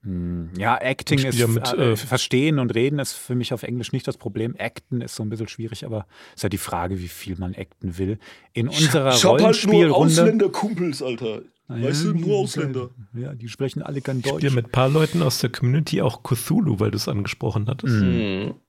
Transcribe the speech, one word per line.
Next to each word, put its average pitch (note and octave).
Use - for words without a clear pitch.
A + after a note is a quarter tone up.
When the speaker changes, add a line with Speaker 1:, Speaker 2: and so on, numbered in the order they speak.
Speaker 1:
Hm, F2
ja, A2
Acting C3+
Speaker 2:
Ich C3+
spiel C3+
Speaker 1:
ist, B2
Speaker 2:
ja A#2
mit, A2+
Speaker 1:
äh, A#2+
Speaker 2:
äh, G#2+
Speaker 1:
Verstehen C3
und A#2+
Reden C3+
ist C3
für -
mich B2
auf -
Englisch A#2+
nicht C3
das C3
Problem. A2
Acten A#2+
ist -
so -
ein G#2+
bisschen A2
schwierig, -
aber A2
ist -
ja G#2
die F#2+
Frage, F2+
wie F2
viel -
man F2+
acten F2+
will. G2
In A#2
Speaker 3:
Ich -
hab, D3+
Speaker 1:
unserer C3+
Speaker 3:
ich B2
hab C#3
halt C#3
nur -
Speaker 1:
Rollenspielrunde F3
Speaker 3:
Ausländerkumpels, F3+
Alter. A#2
Speaker 1:
Ah, B2
Speaker 3:
Weißt C#3+
Speaker 1:
ja, E3+
Speaker 3:
du, E3
nur E3
Speaker 1:
die, G3
Speaker 3:
Ausländer. C3+
Speaker 1:
ja, B2+
die A#2
sprechen C#3
alle C#3
gern C3
Speaker 2:
Ich A#2
spiel C#3
Speaker 1:
Deutsch. C#3
Speaker 2:
mit A#2
ein -
paar C3
Leuten D#3
aus C#3+
der A#2
Community C3+
auch -
Cthulhu, B2+
weil G#2+
du's G#2+
angesprochen G#2
hattest. C3
Speaker 1:
Hm. G2
Speaker 3:
Mhm. -